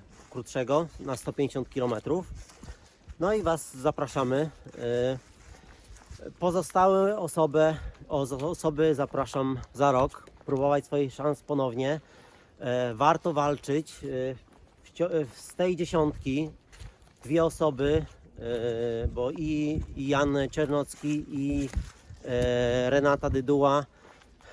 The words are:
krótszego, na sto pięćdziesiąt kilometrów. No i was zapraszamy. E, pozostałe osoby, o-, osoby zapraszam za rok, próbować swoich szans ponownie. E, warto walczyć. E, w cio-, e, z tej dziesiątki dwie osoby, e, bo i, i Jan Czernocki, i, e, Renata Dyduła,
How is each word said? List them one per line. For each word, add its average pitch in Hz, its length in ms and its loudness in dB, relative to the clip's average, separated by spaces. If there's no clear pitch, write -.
krótszego, 135 580 -2
na 135 180 -6
sto - 160 -8
pięćdziesiąt 135 360 -2
kilometrów. 127 640 -2
No 190 140 2
i 214 80 0
was 165 320 -2
zapraszamy. 139 760 0
E, 123 400 -2
pozostałe 190 800 2
osoby, 156 580 2
o-, 139 400 -2
osoby 156 460 2
zapraszam 135 640 -2
za 143 180 4
rok, 131 380 0
próbować 139 400 2
swoich 143 280 -2
szans 143 280 -2
ponownie. 135 600 -2
E, 123 340 -2
warto 160 400 2
walczyć. 147 580 -2
E, 131 440 -6
w - 100 -20
cio-, 175 180 -2
e, 143 40 -2
z - 200 -18
tej 185 200 0
dziesiątki 151 760 -2
dwie 165 220 4
osoby, 151 600 2
e, 120 40 -2
bo 123 240 -2
i, 151 500 -2
i 139 120 -6
Jan 143 300 2
Czernocki, 147 800 -2
i, 143 400 -2
e, 123 640 2
Renata 143 400 4
Dyduła, 139 560 4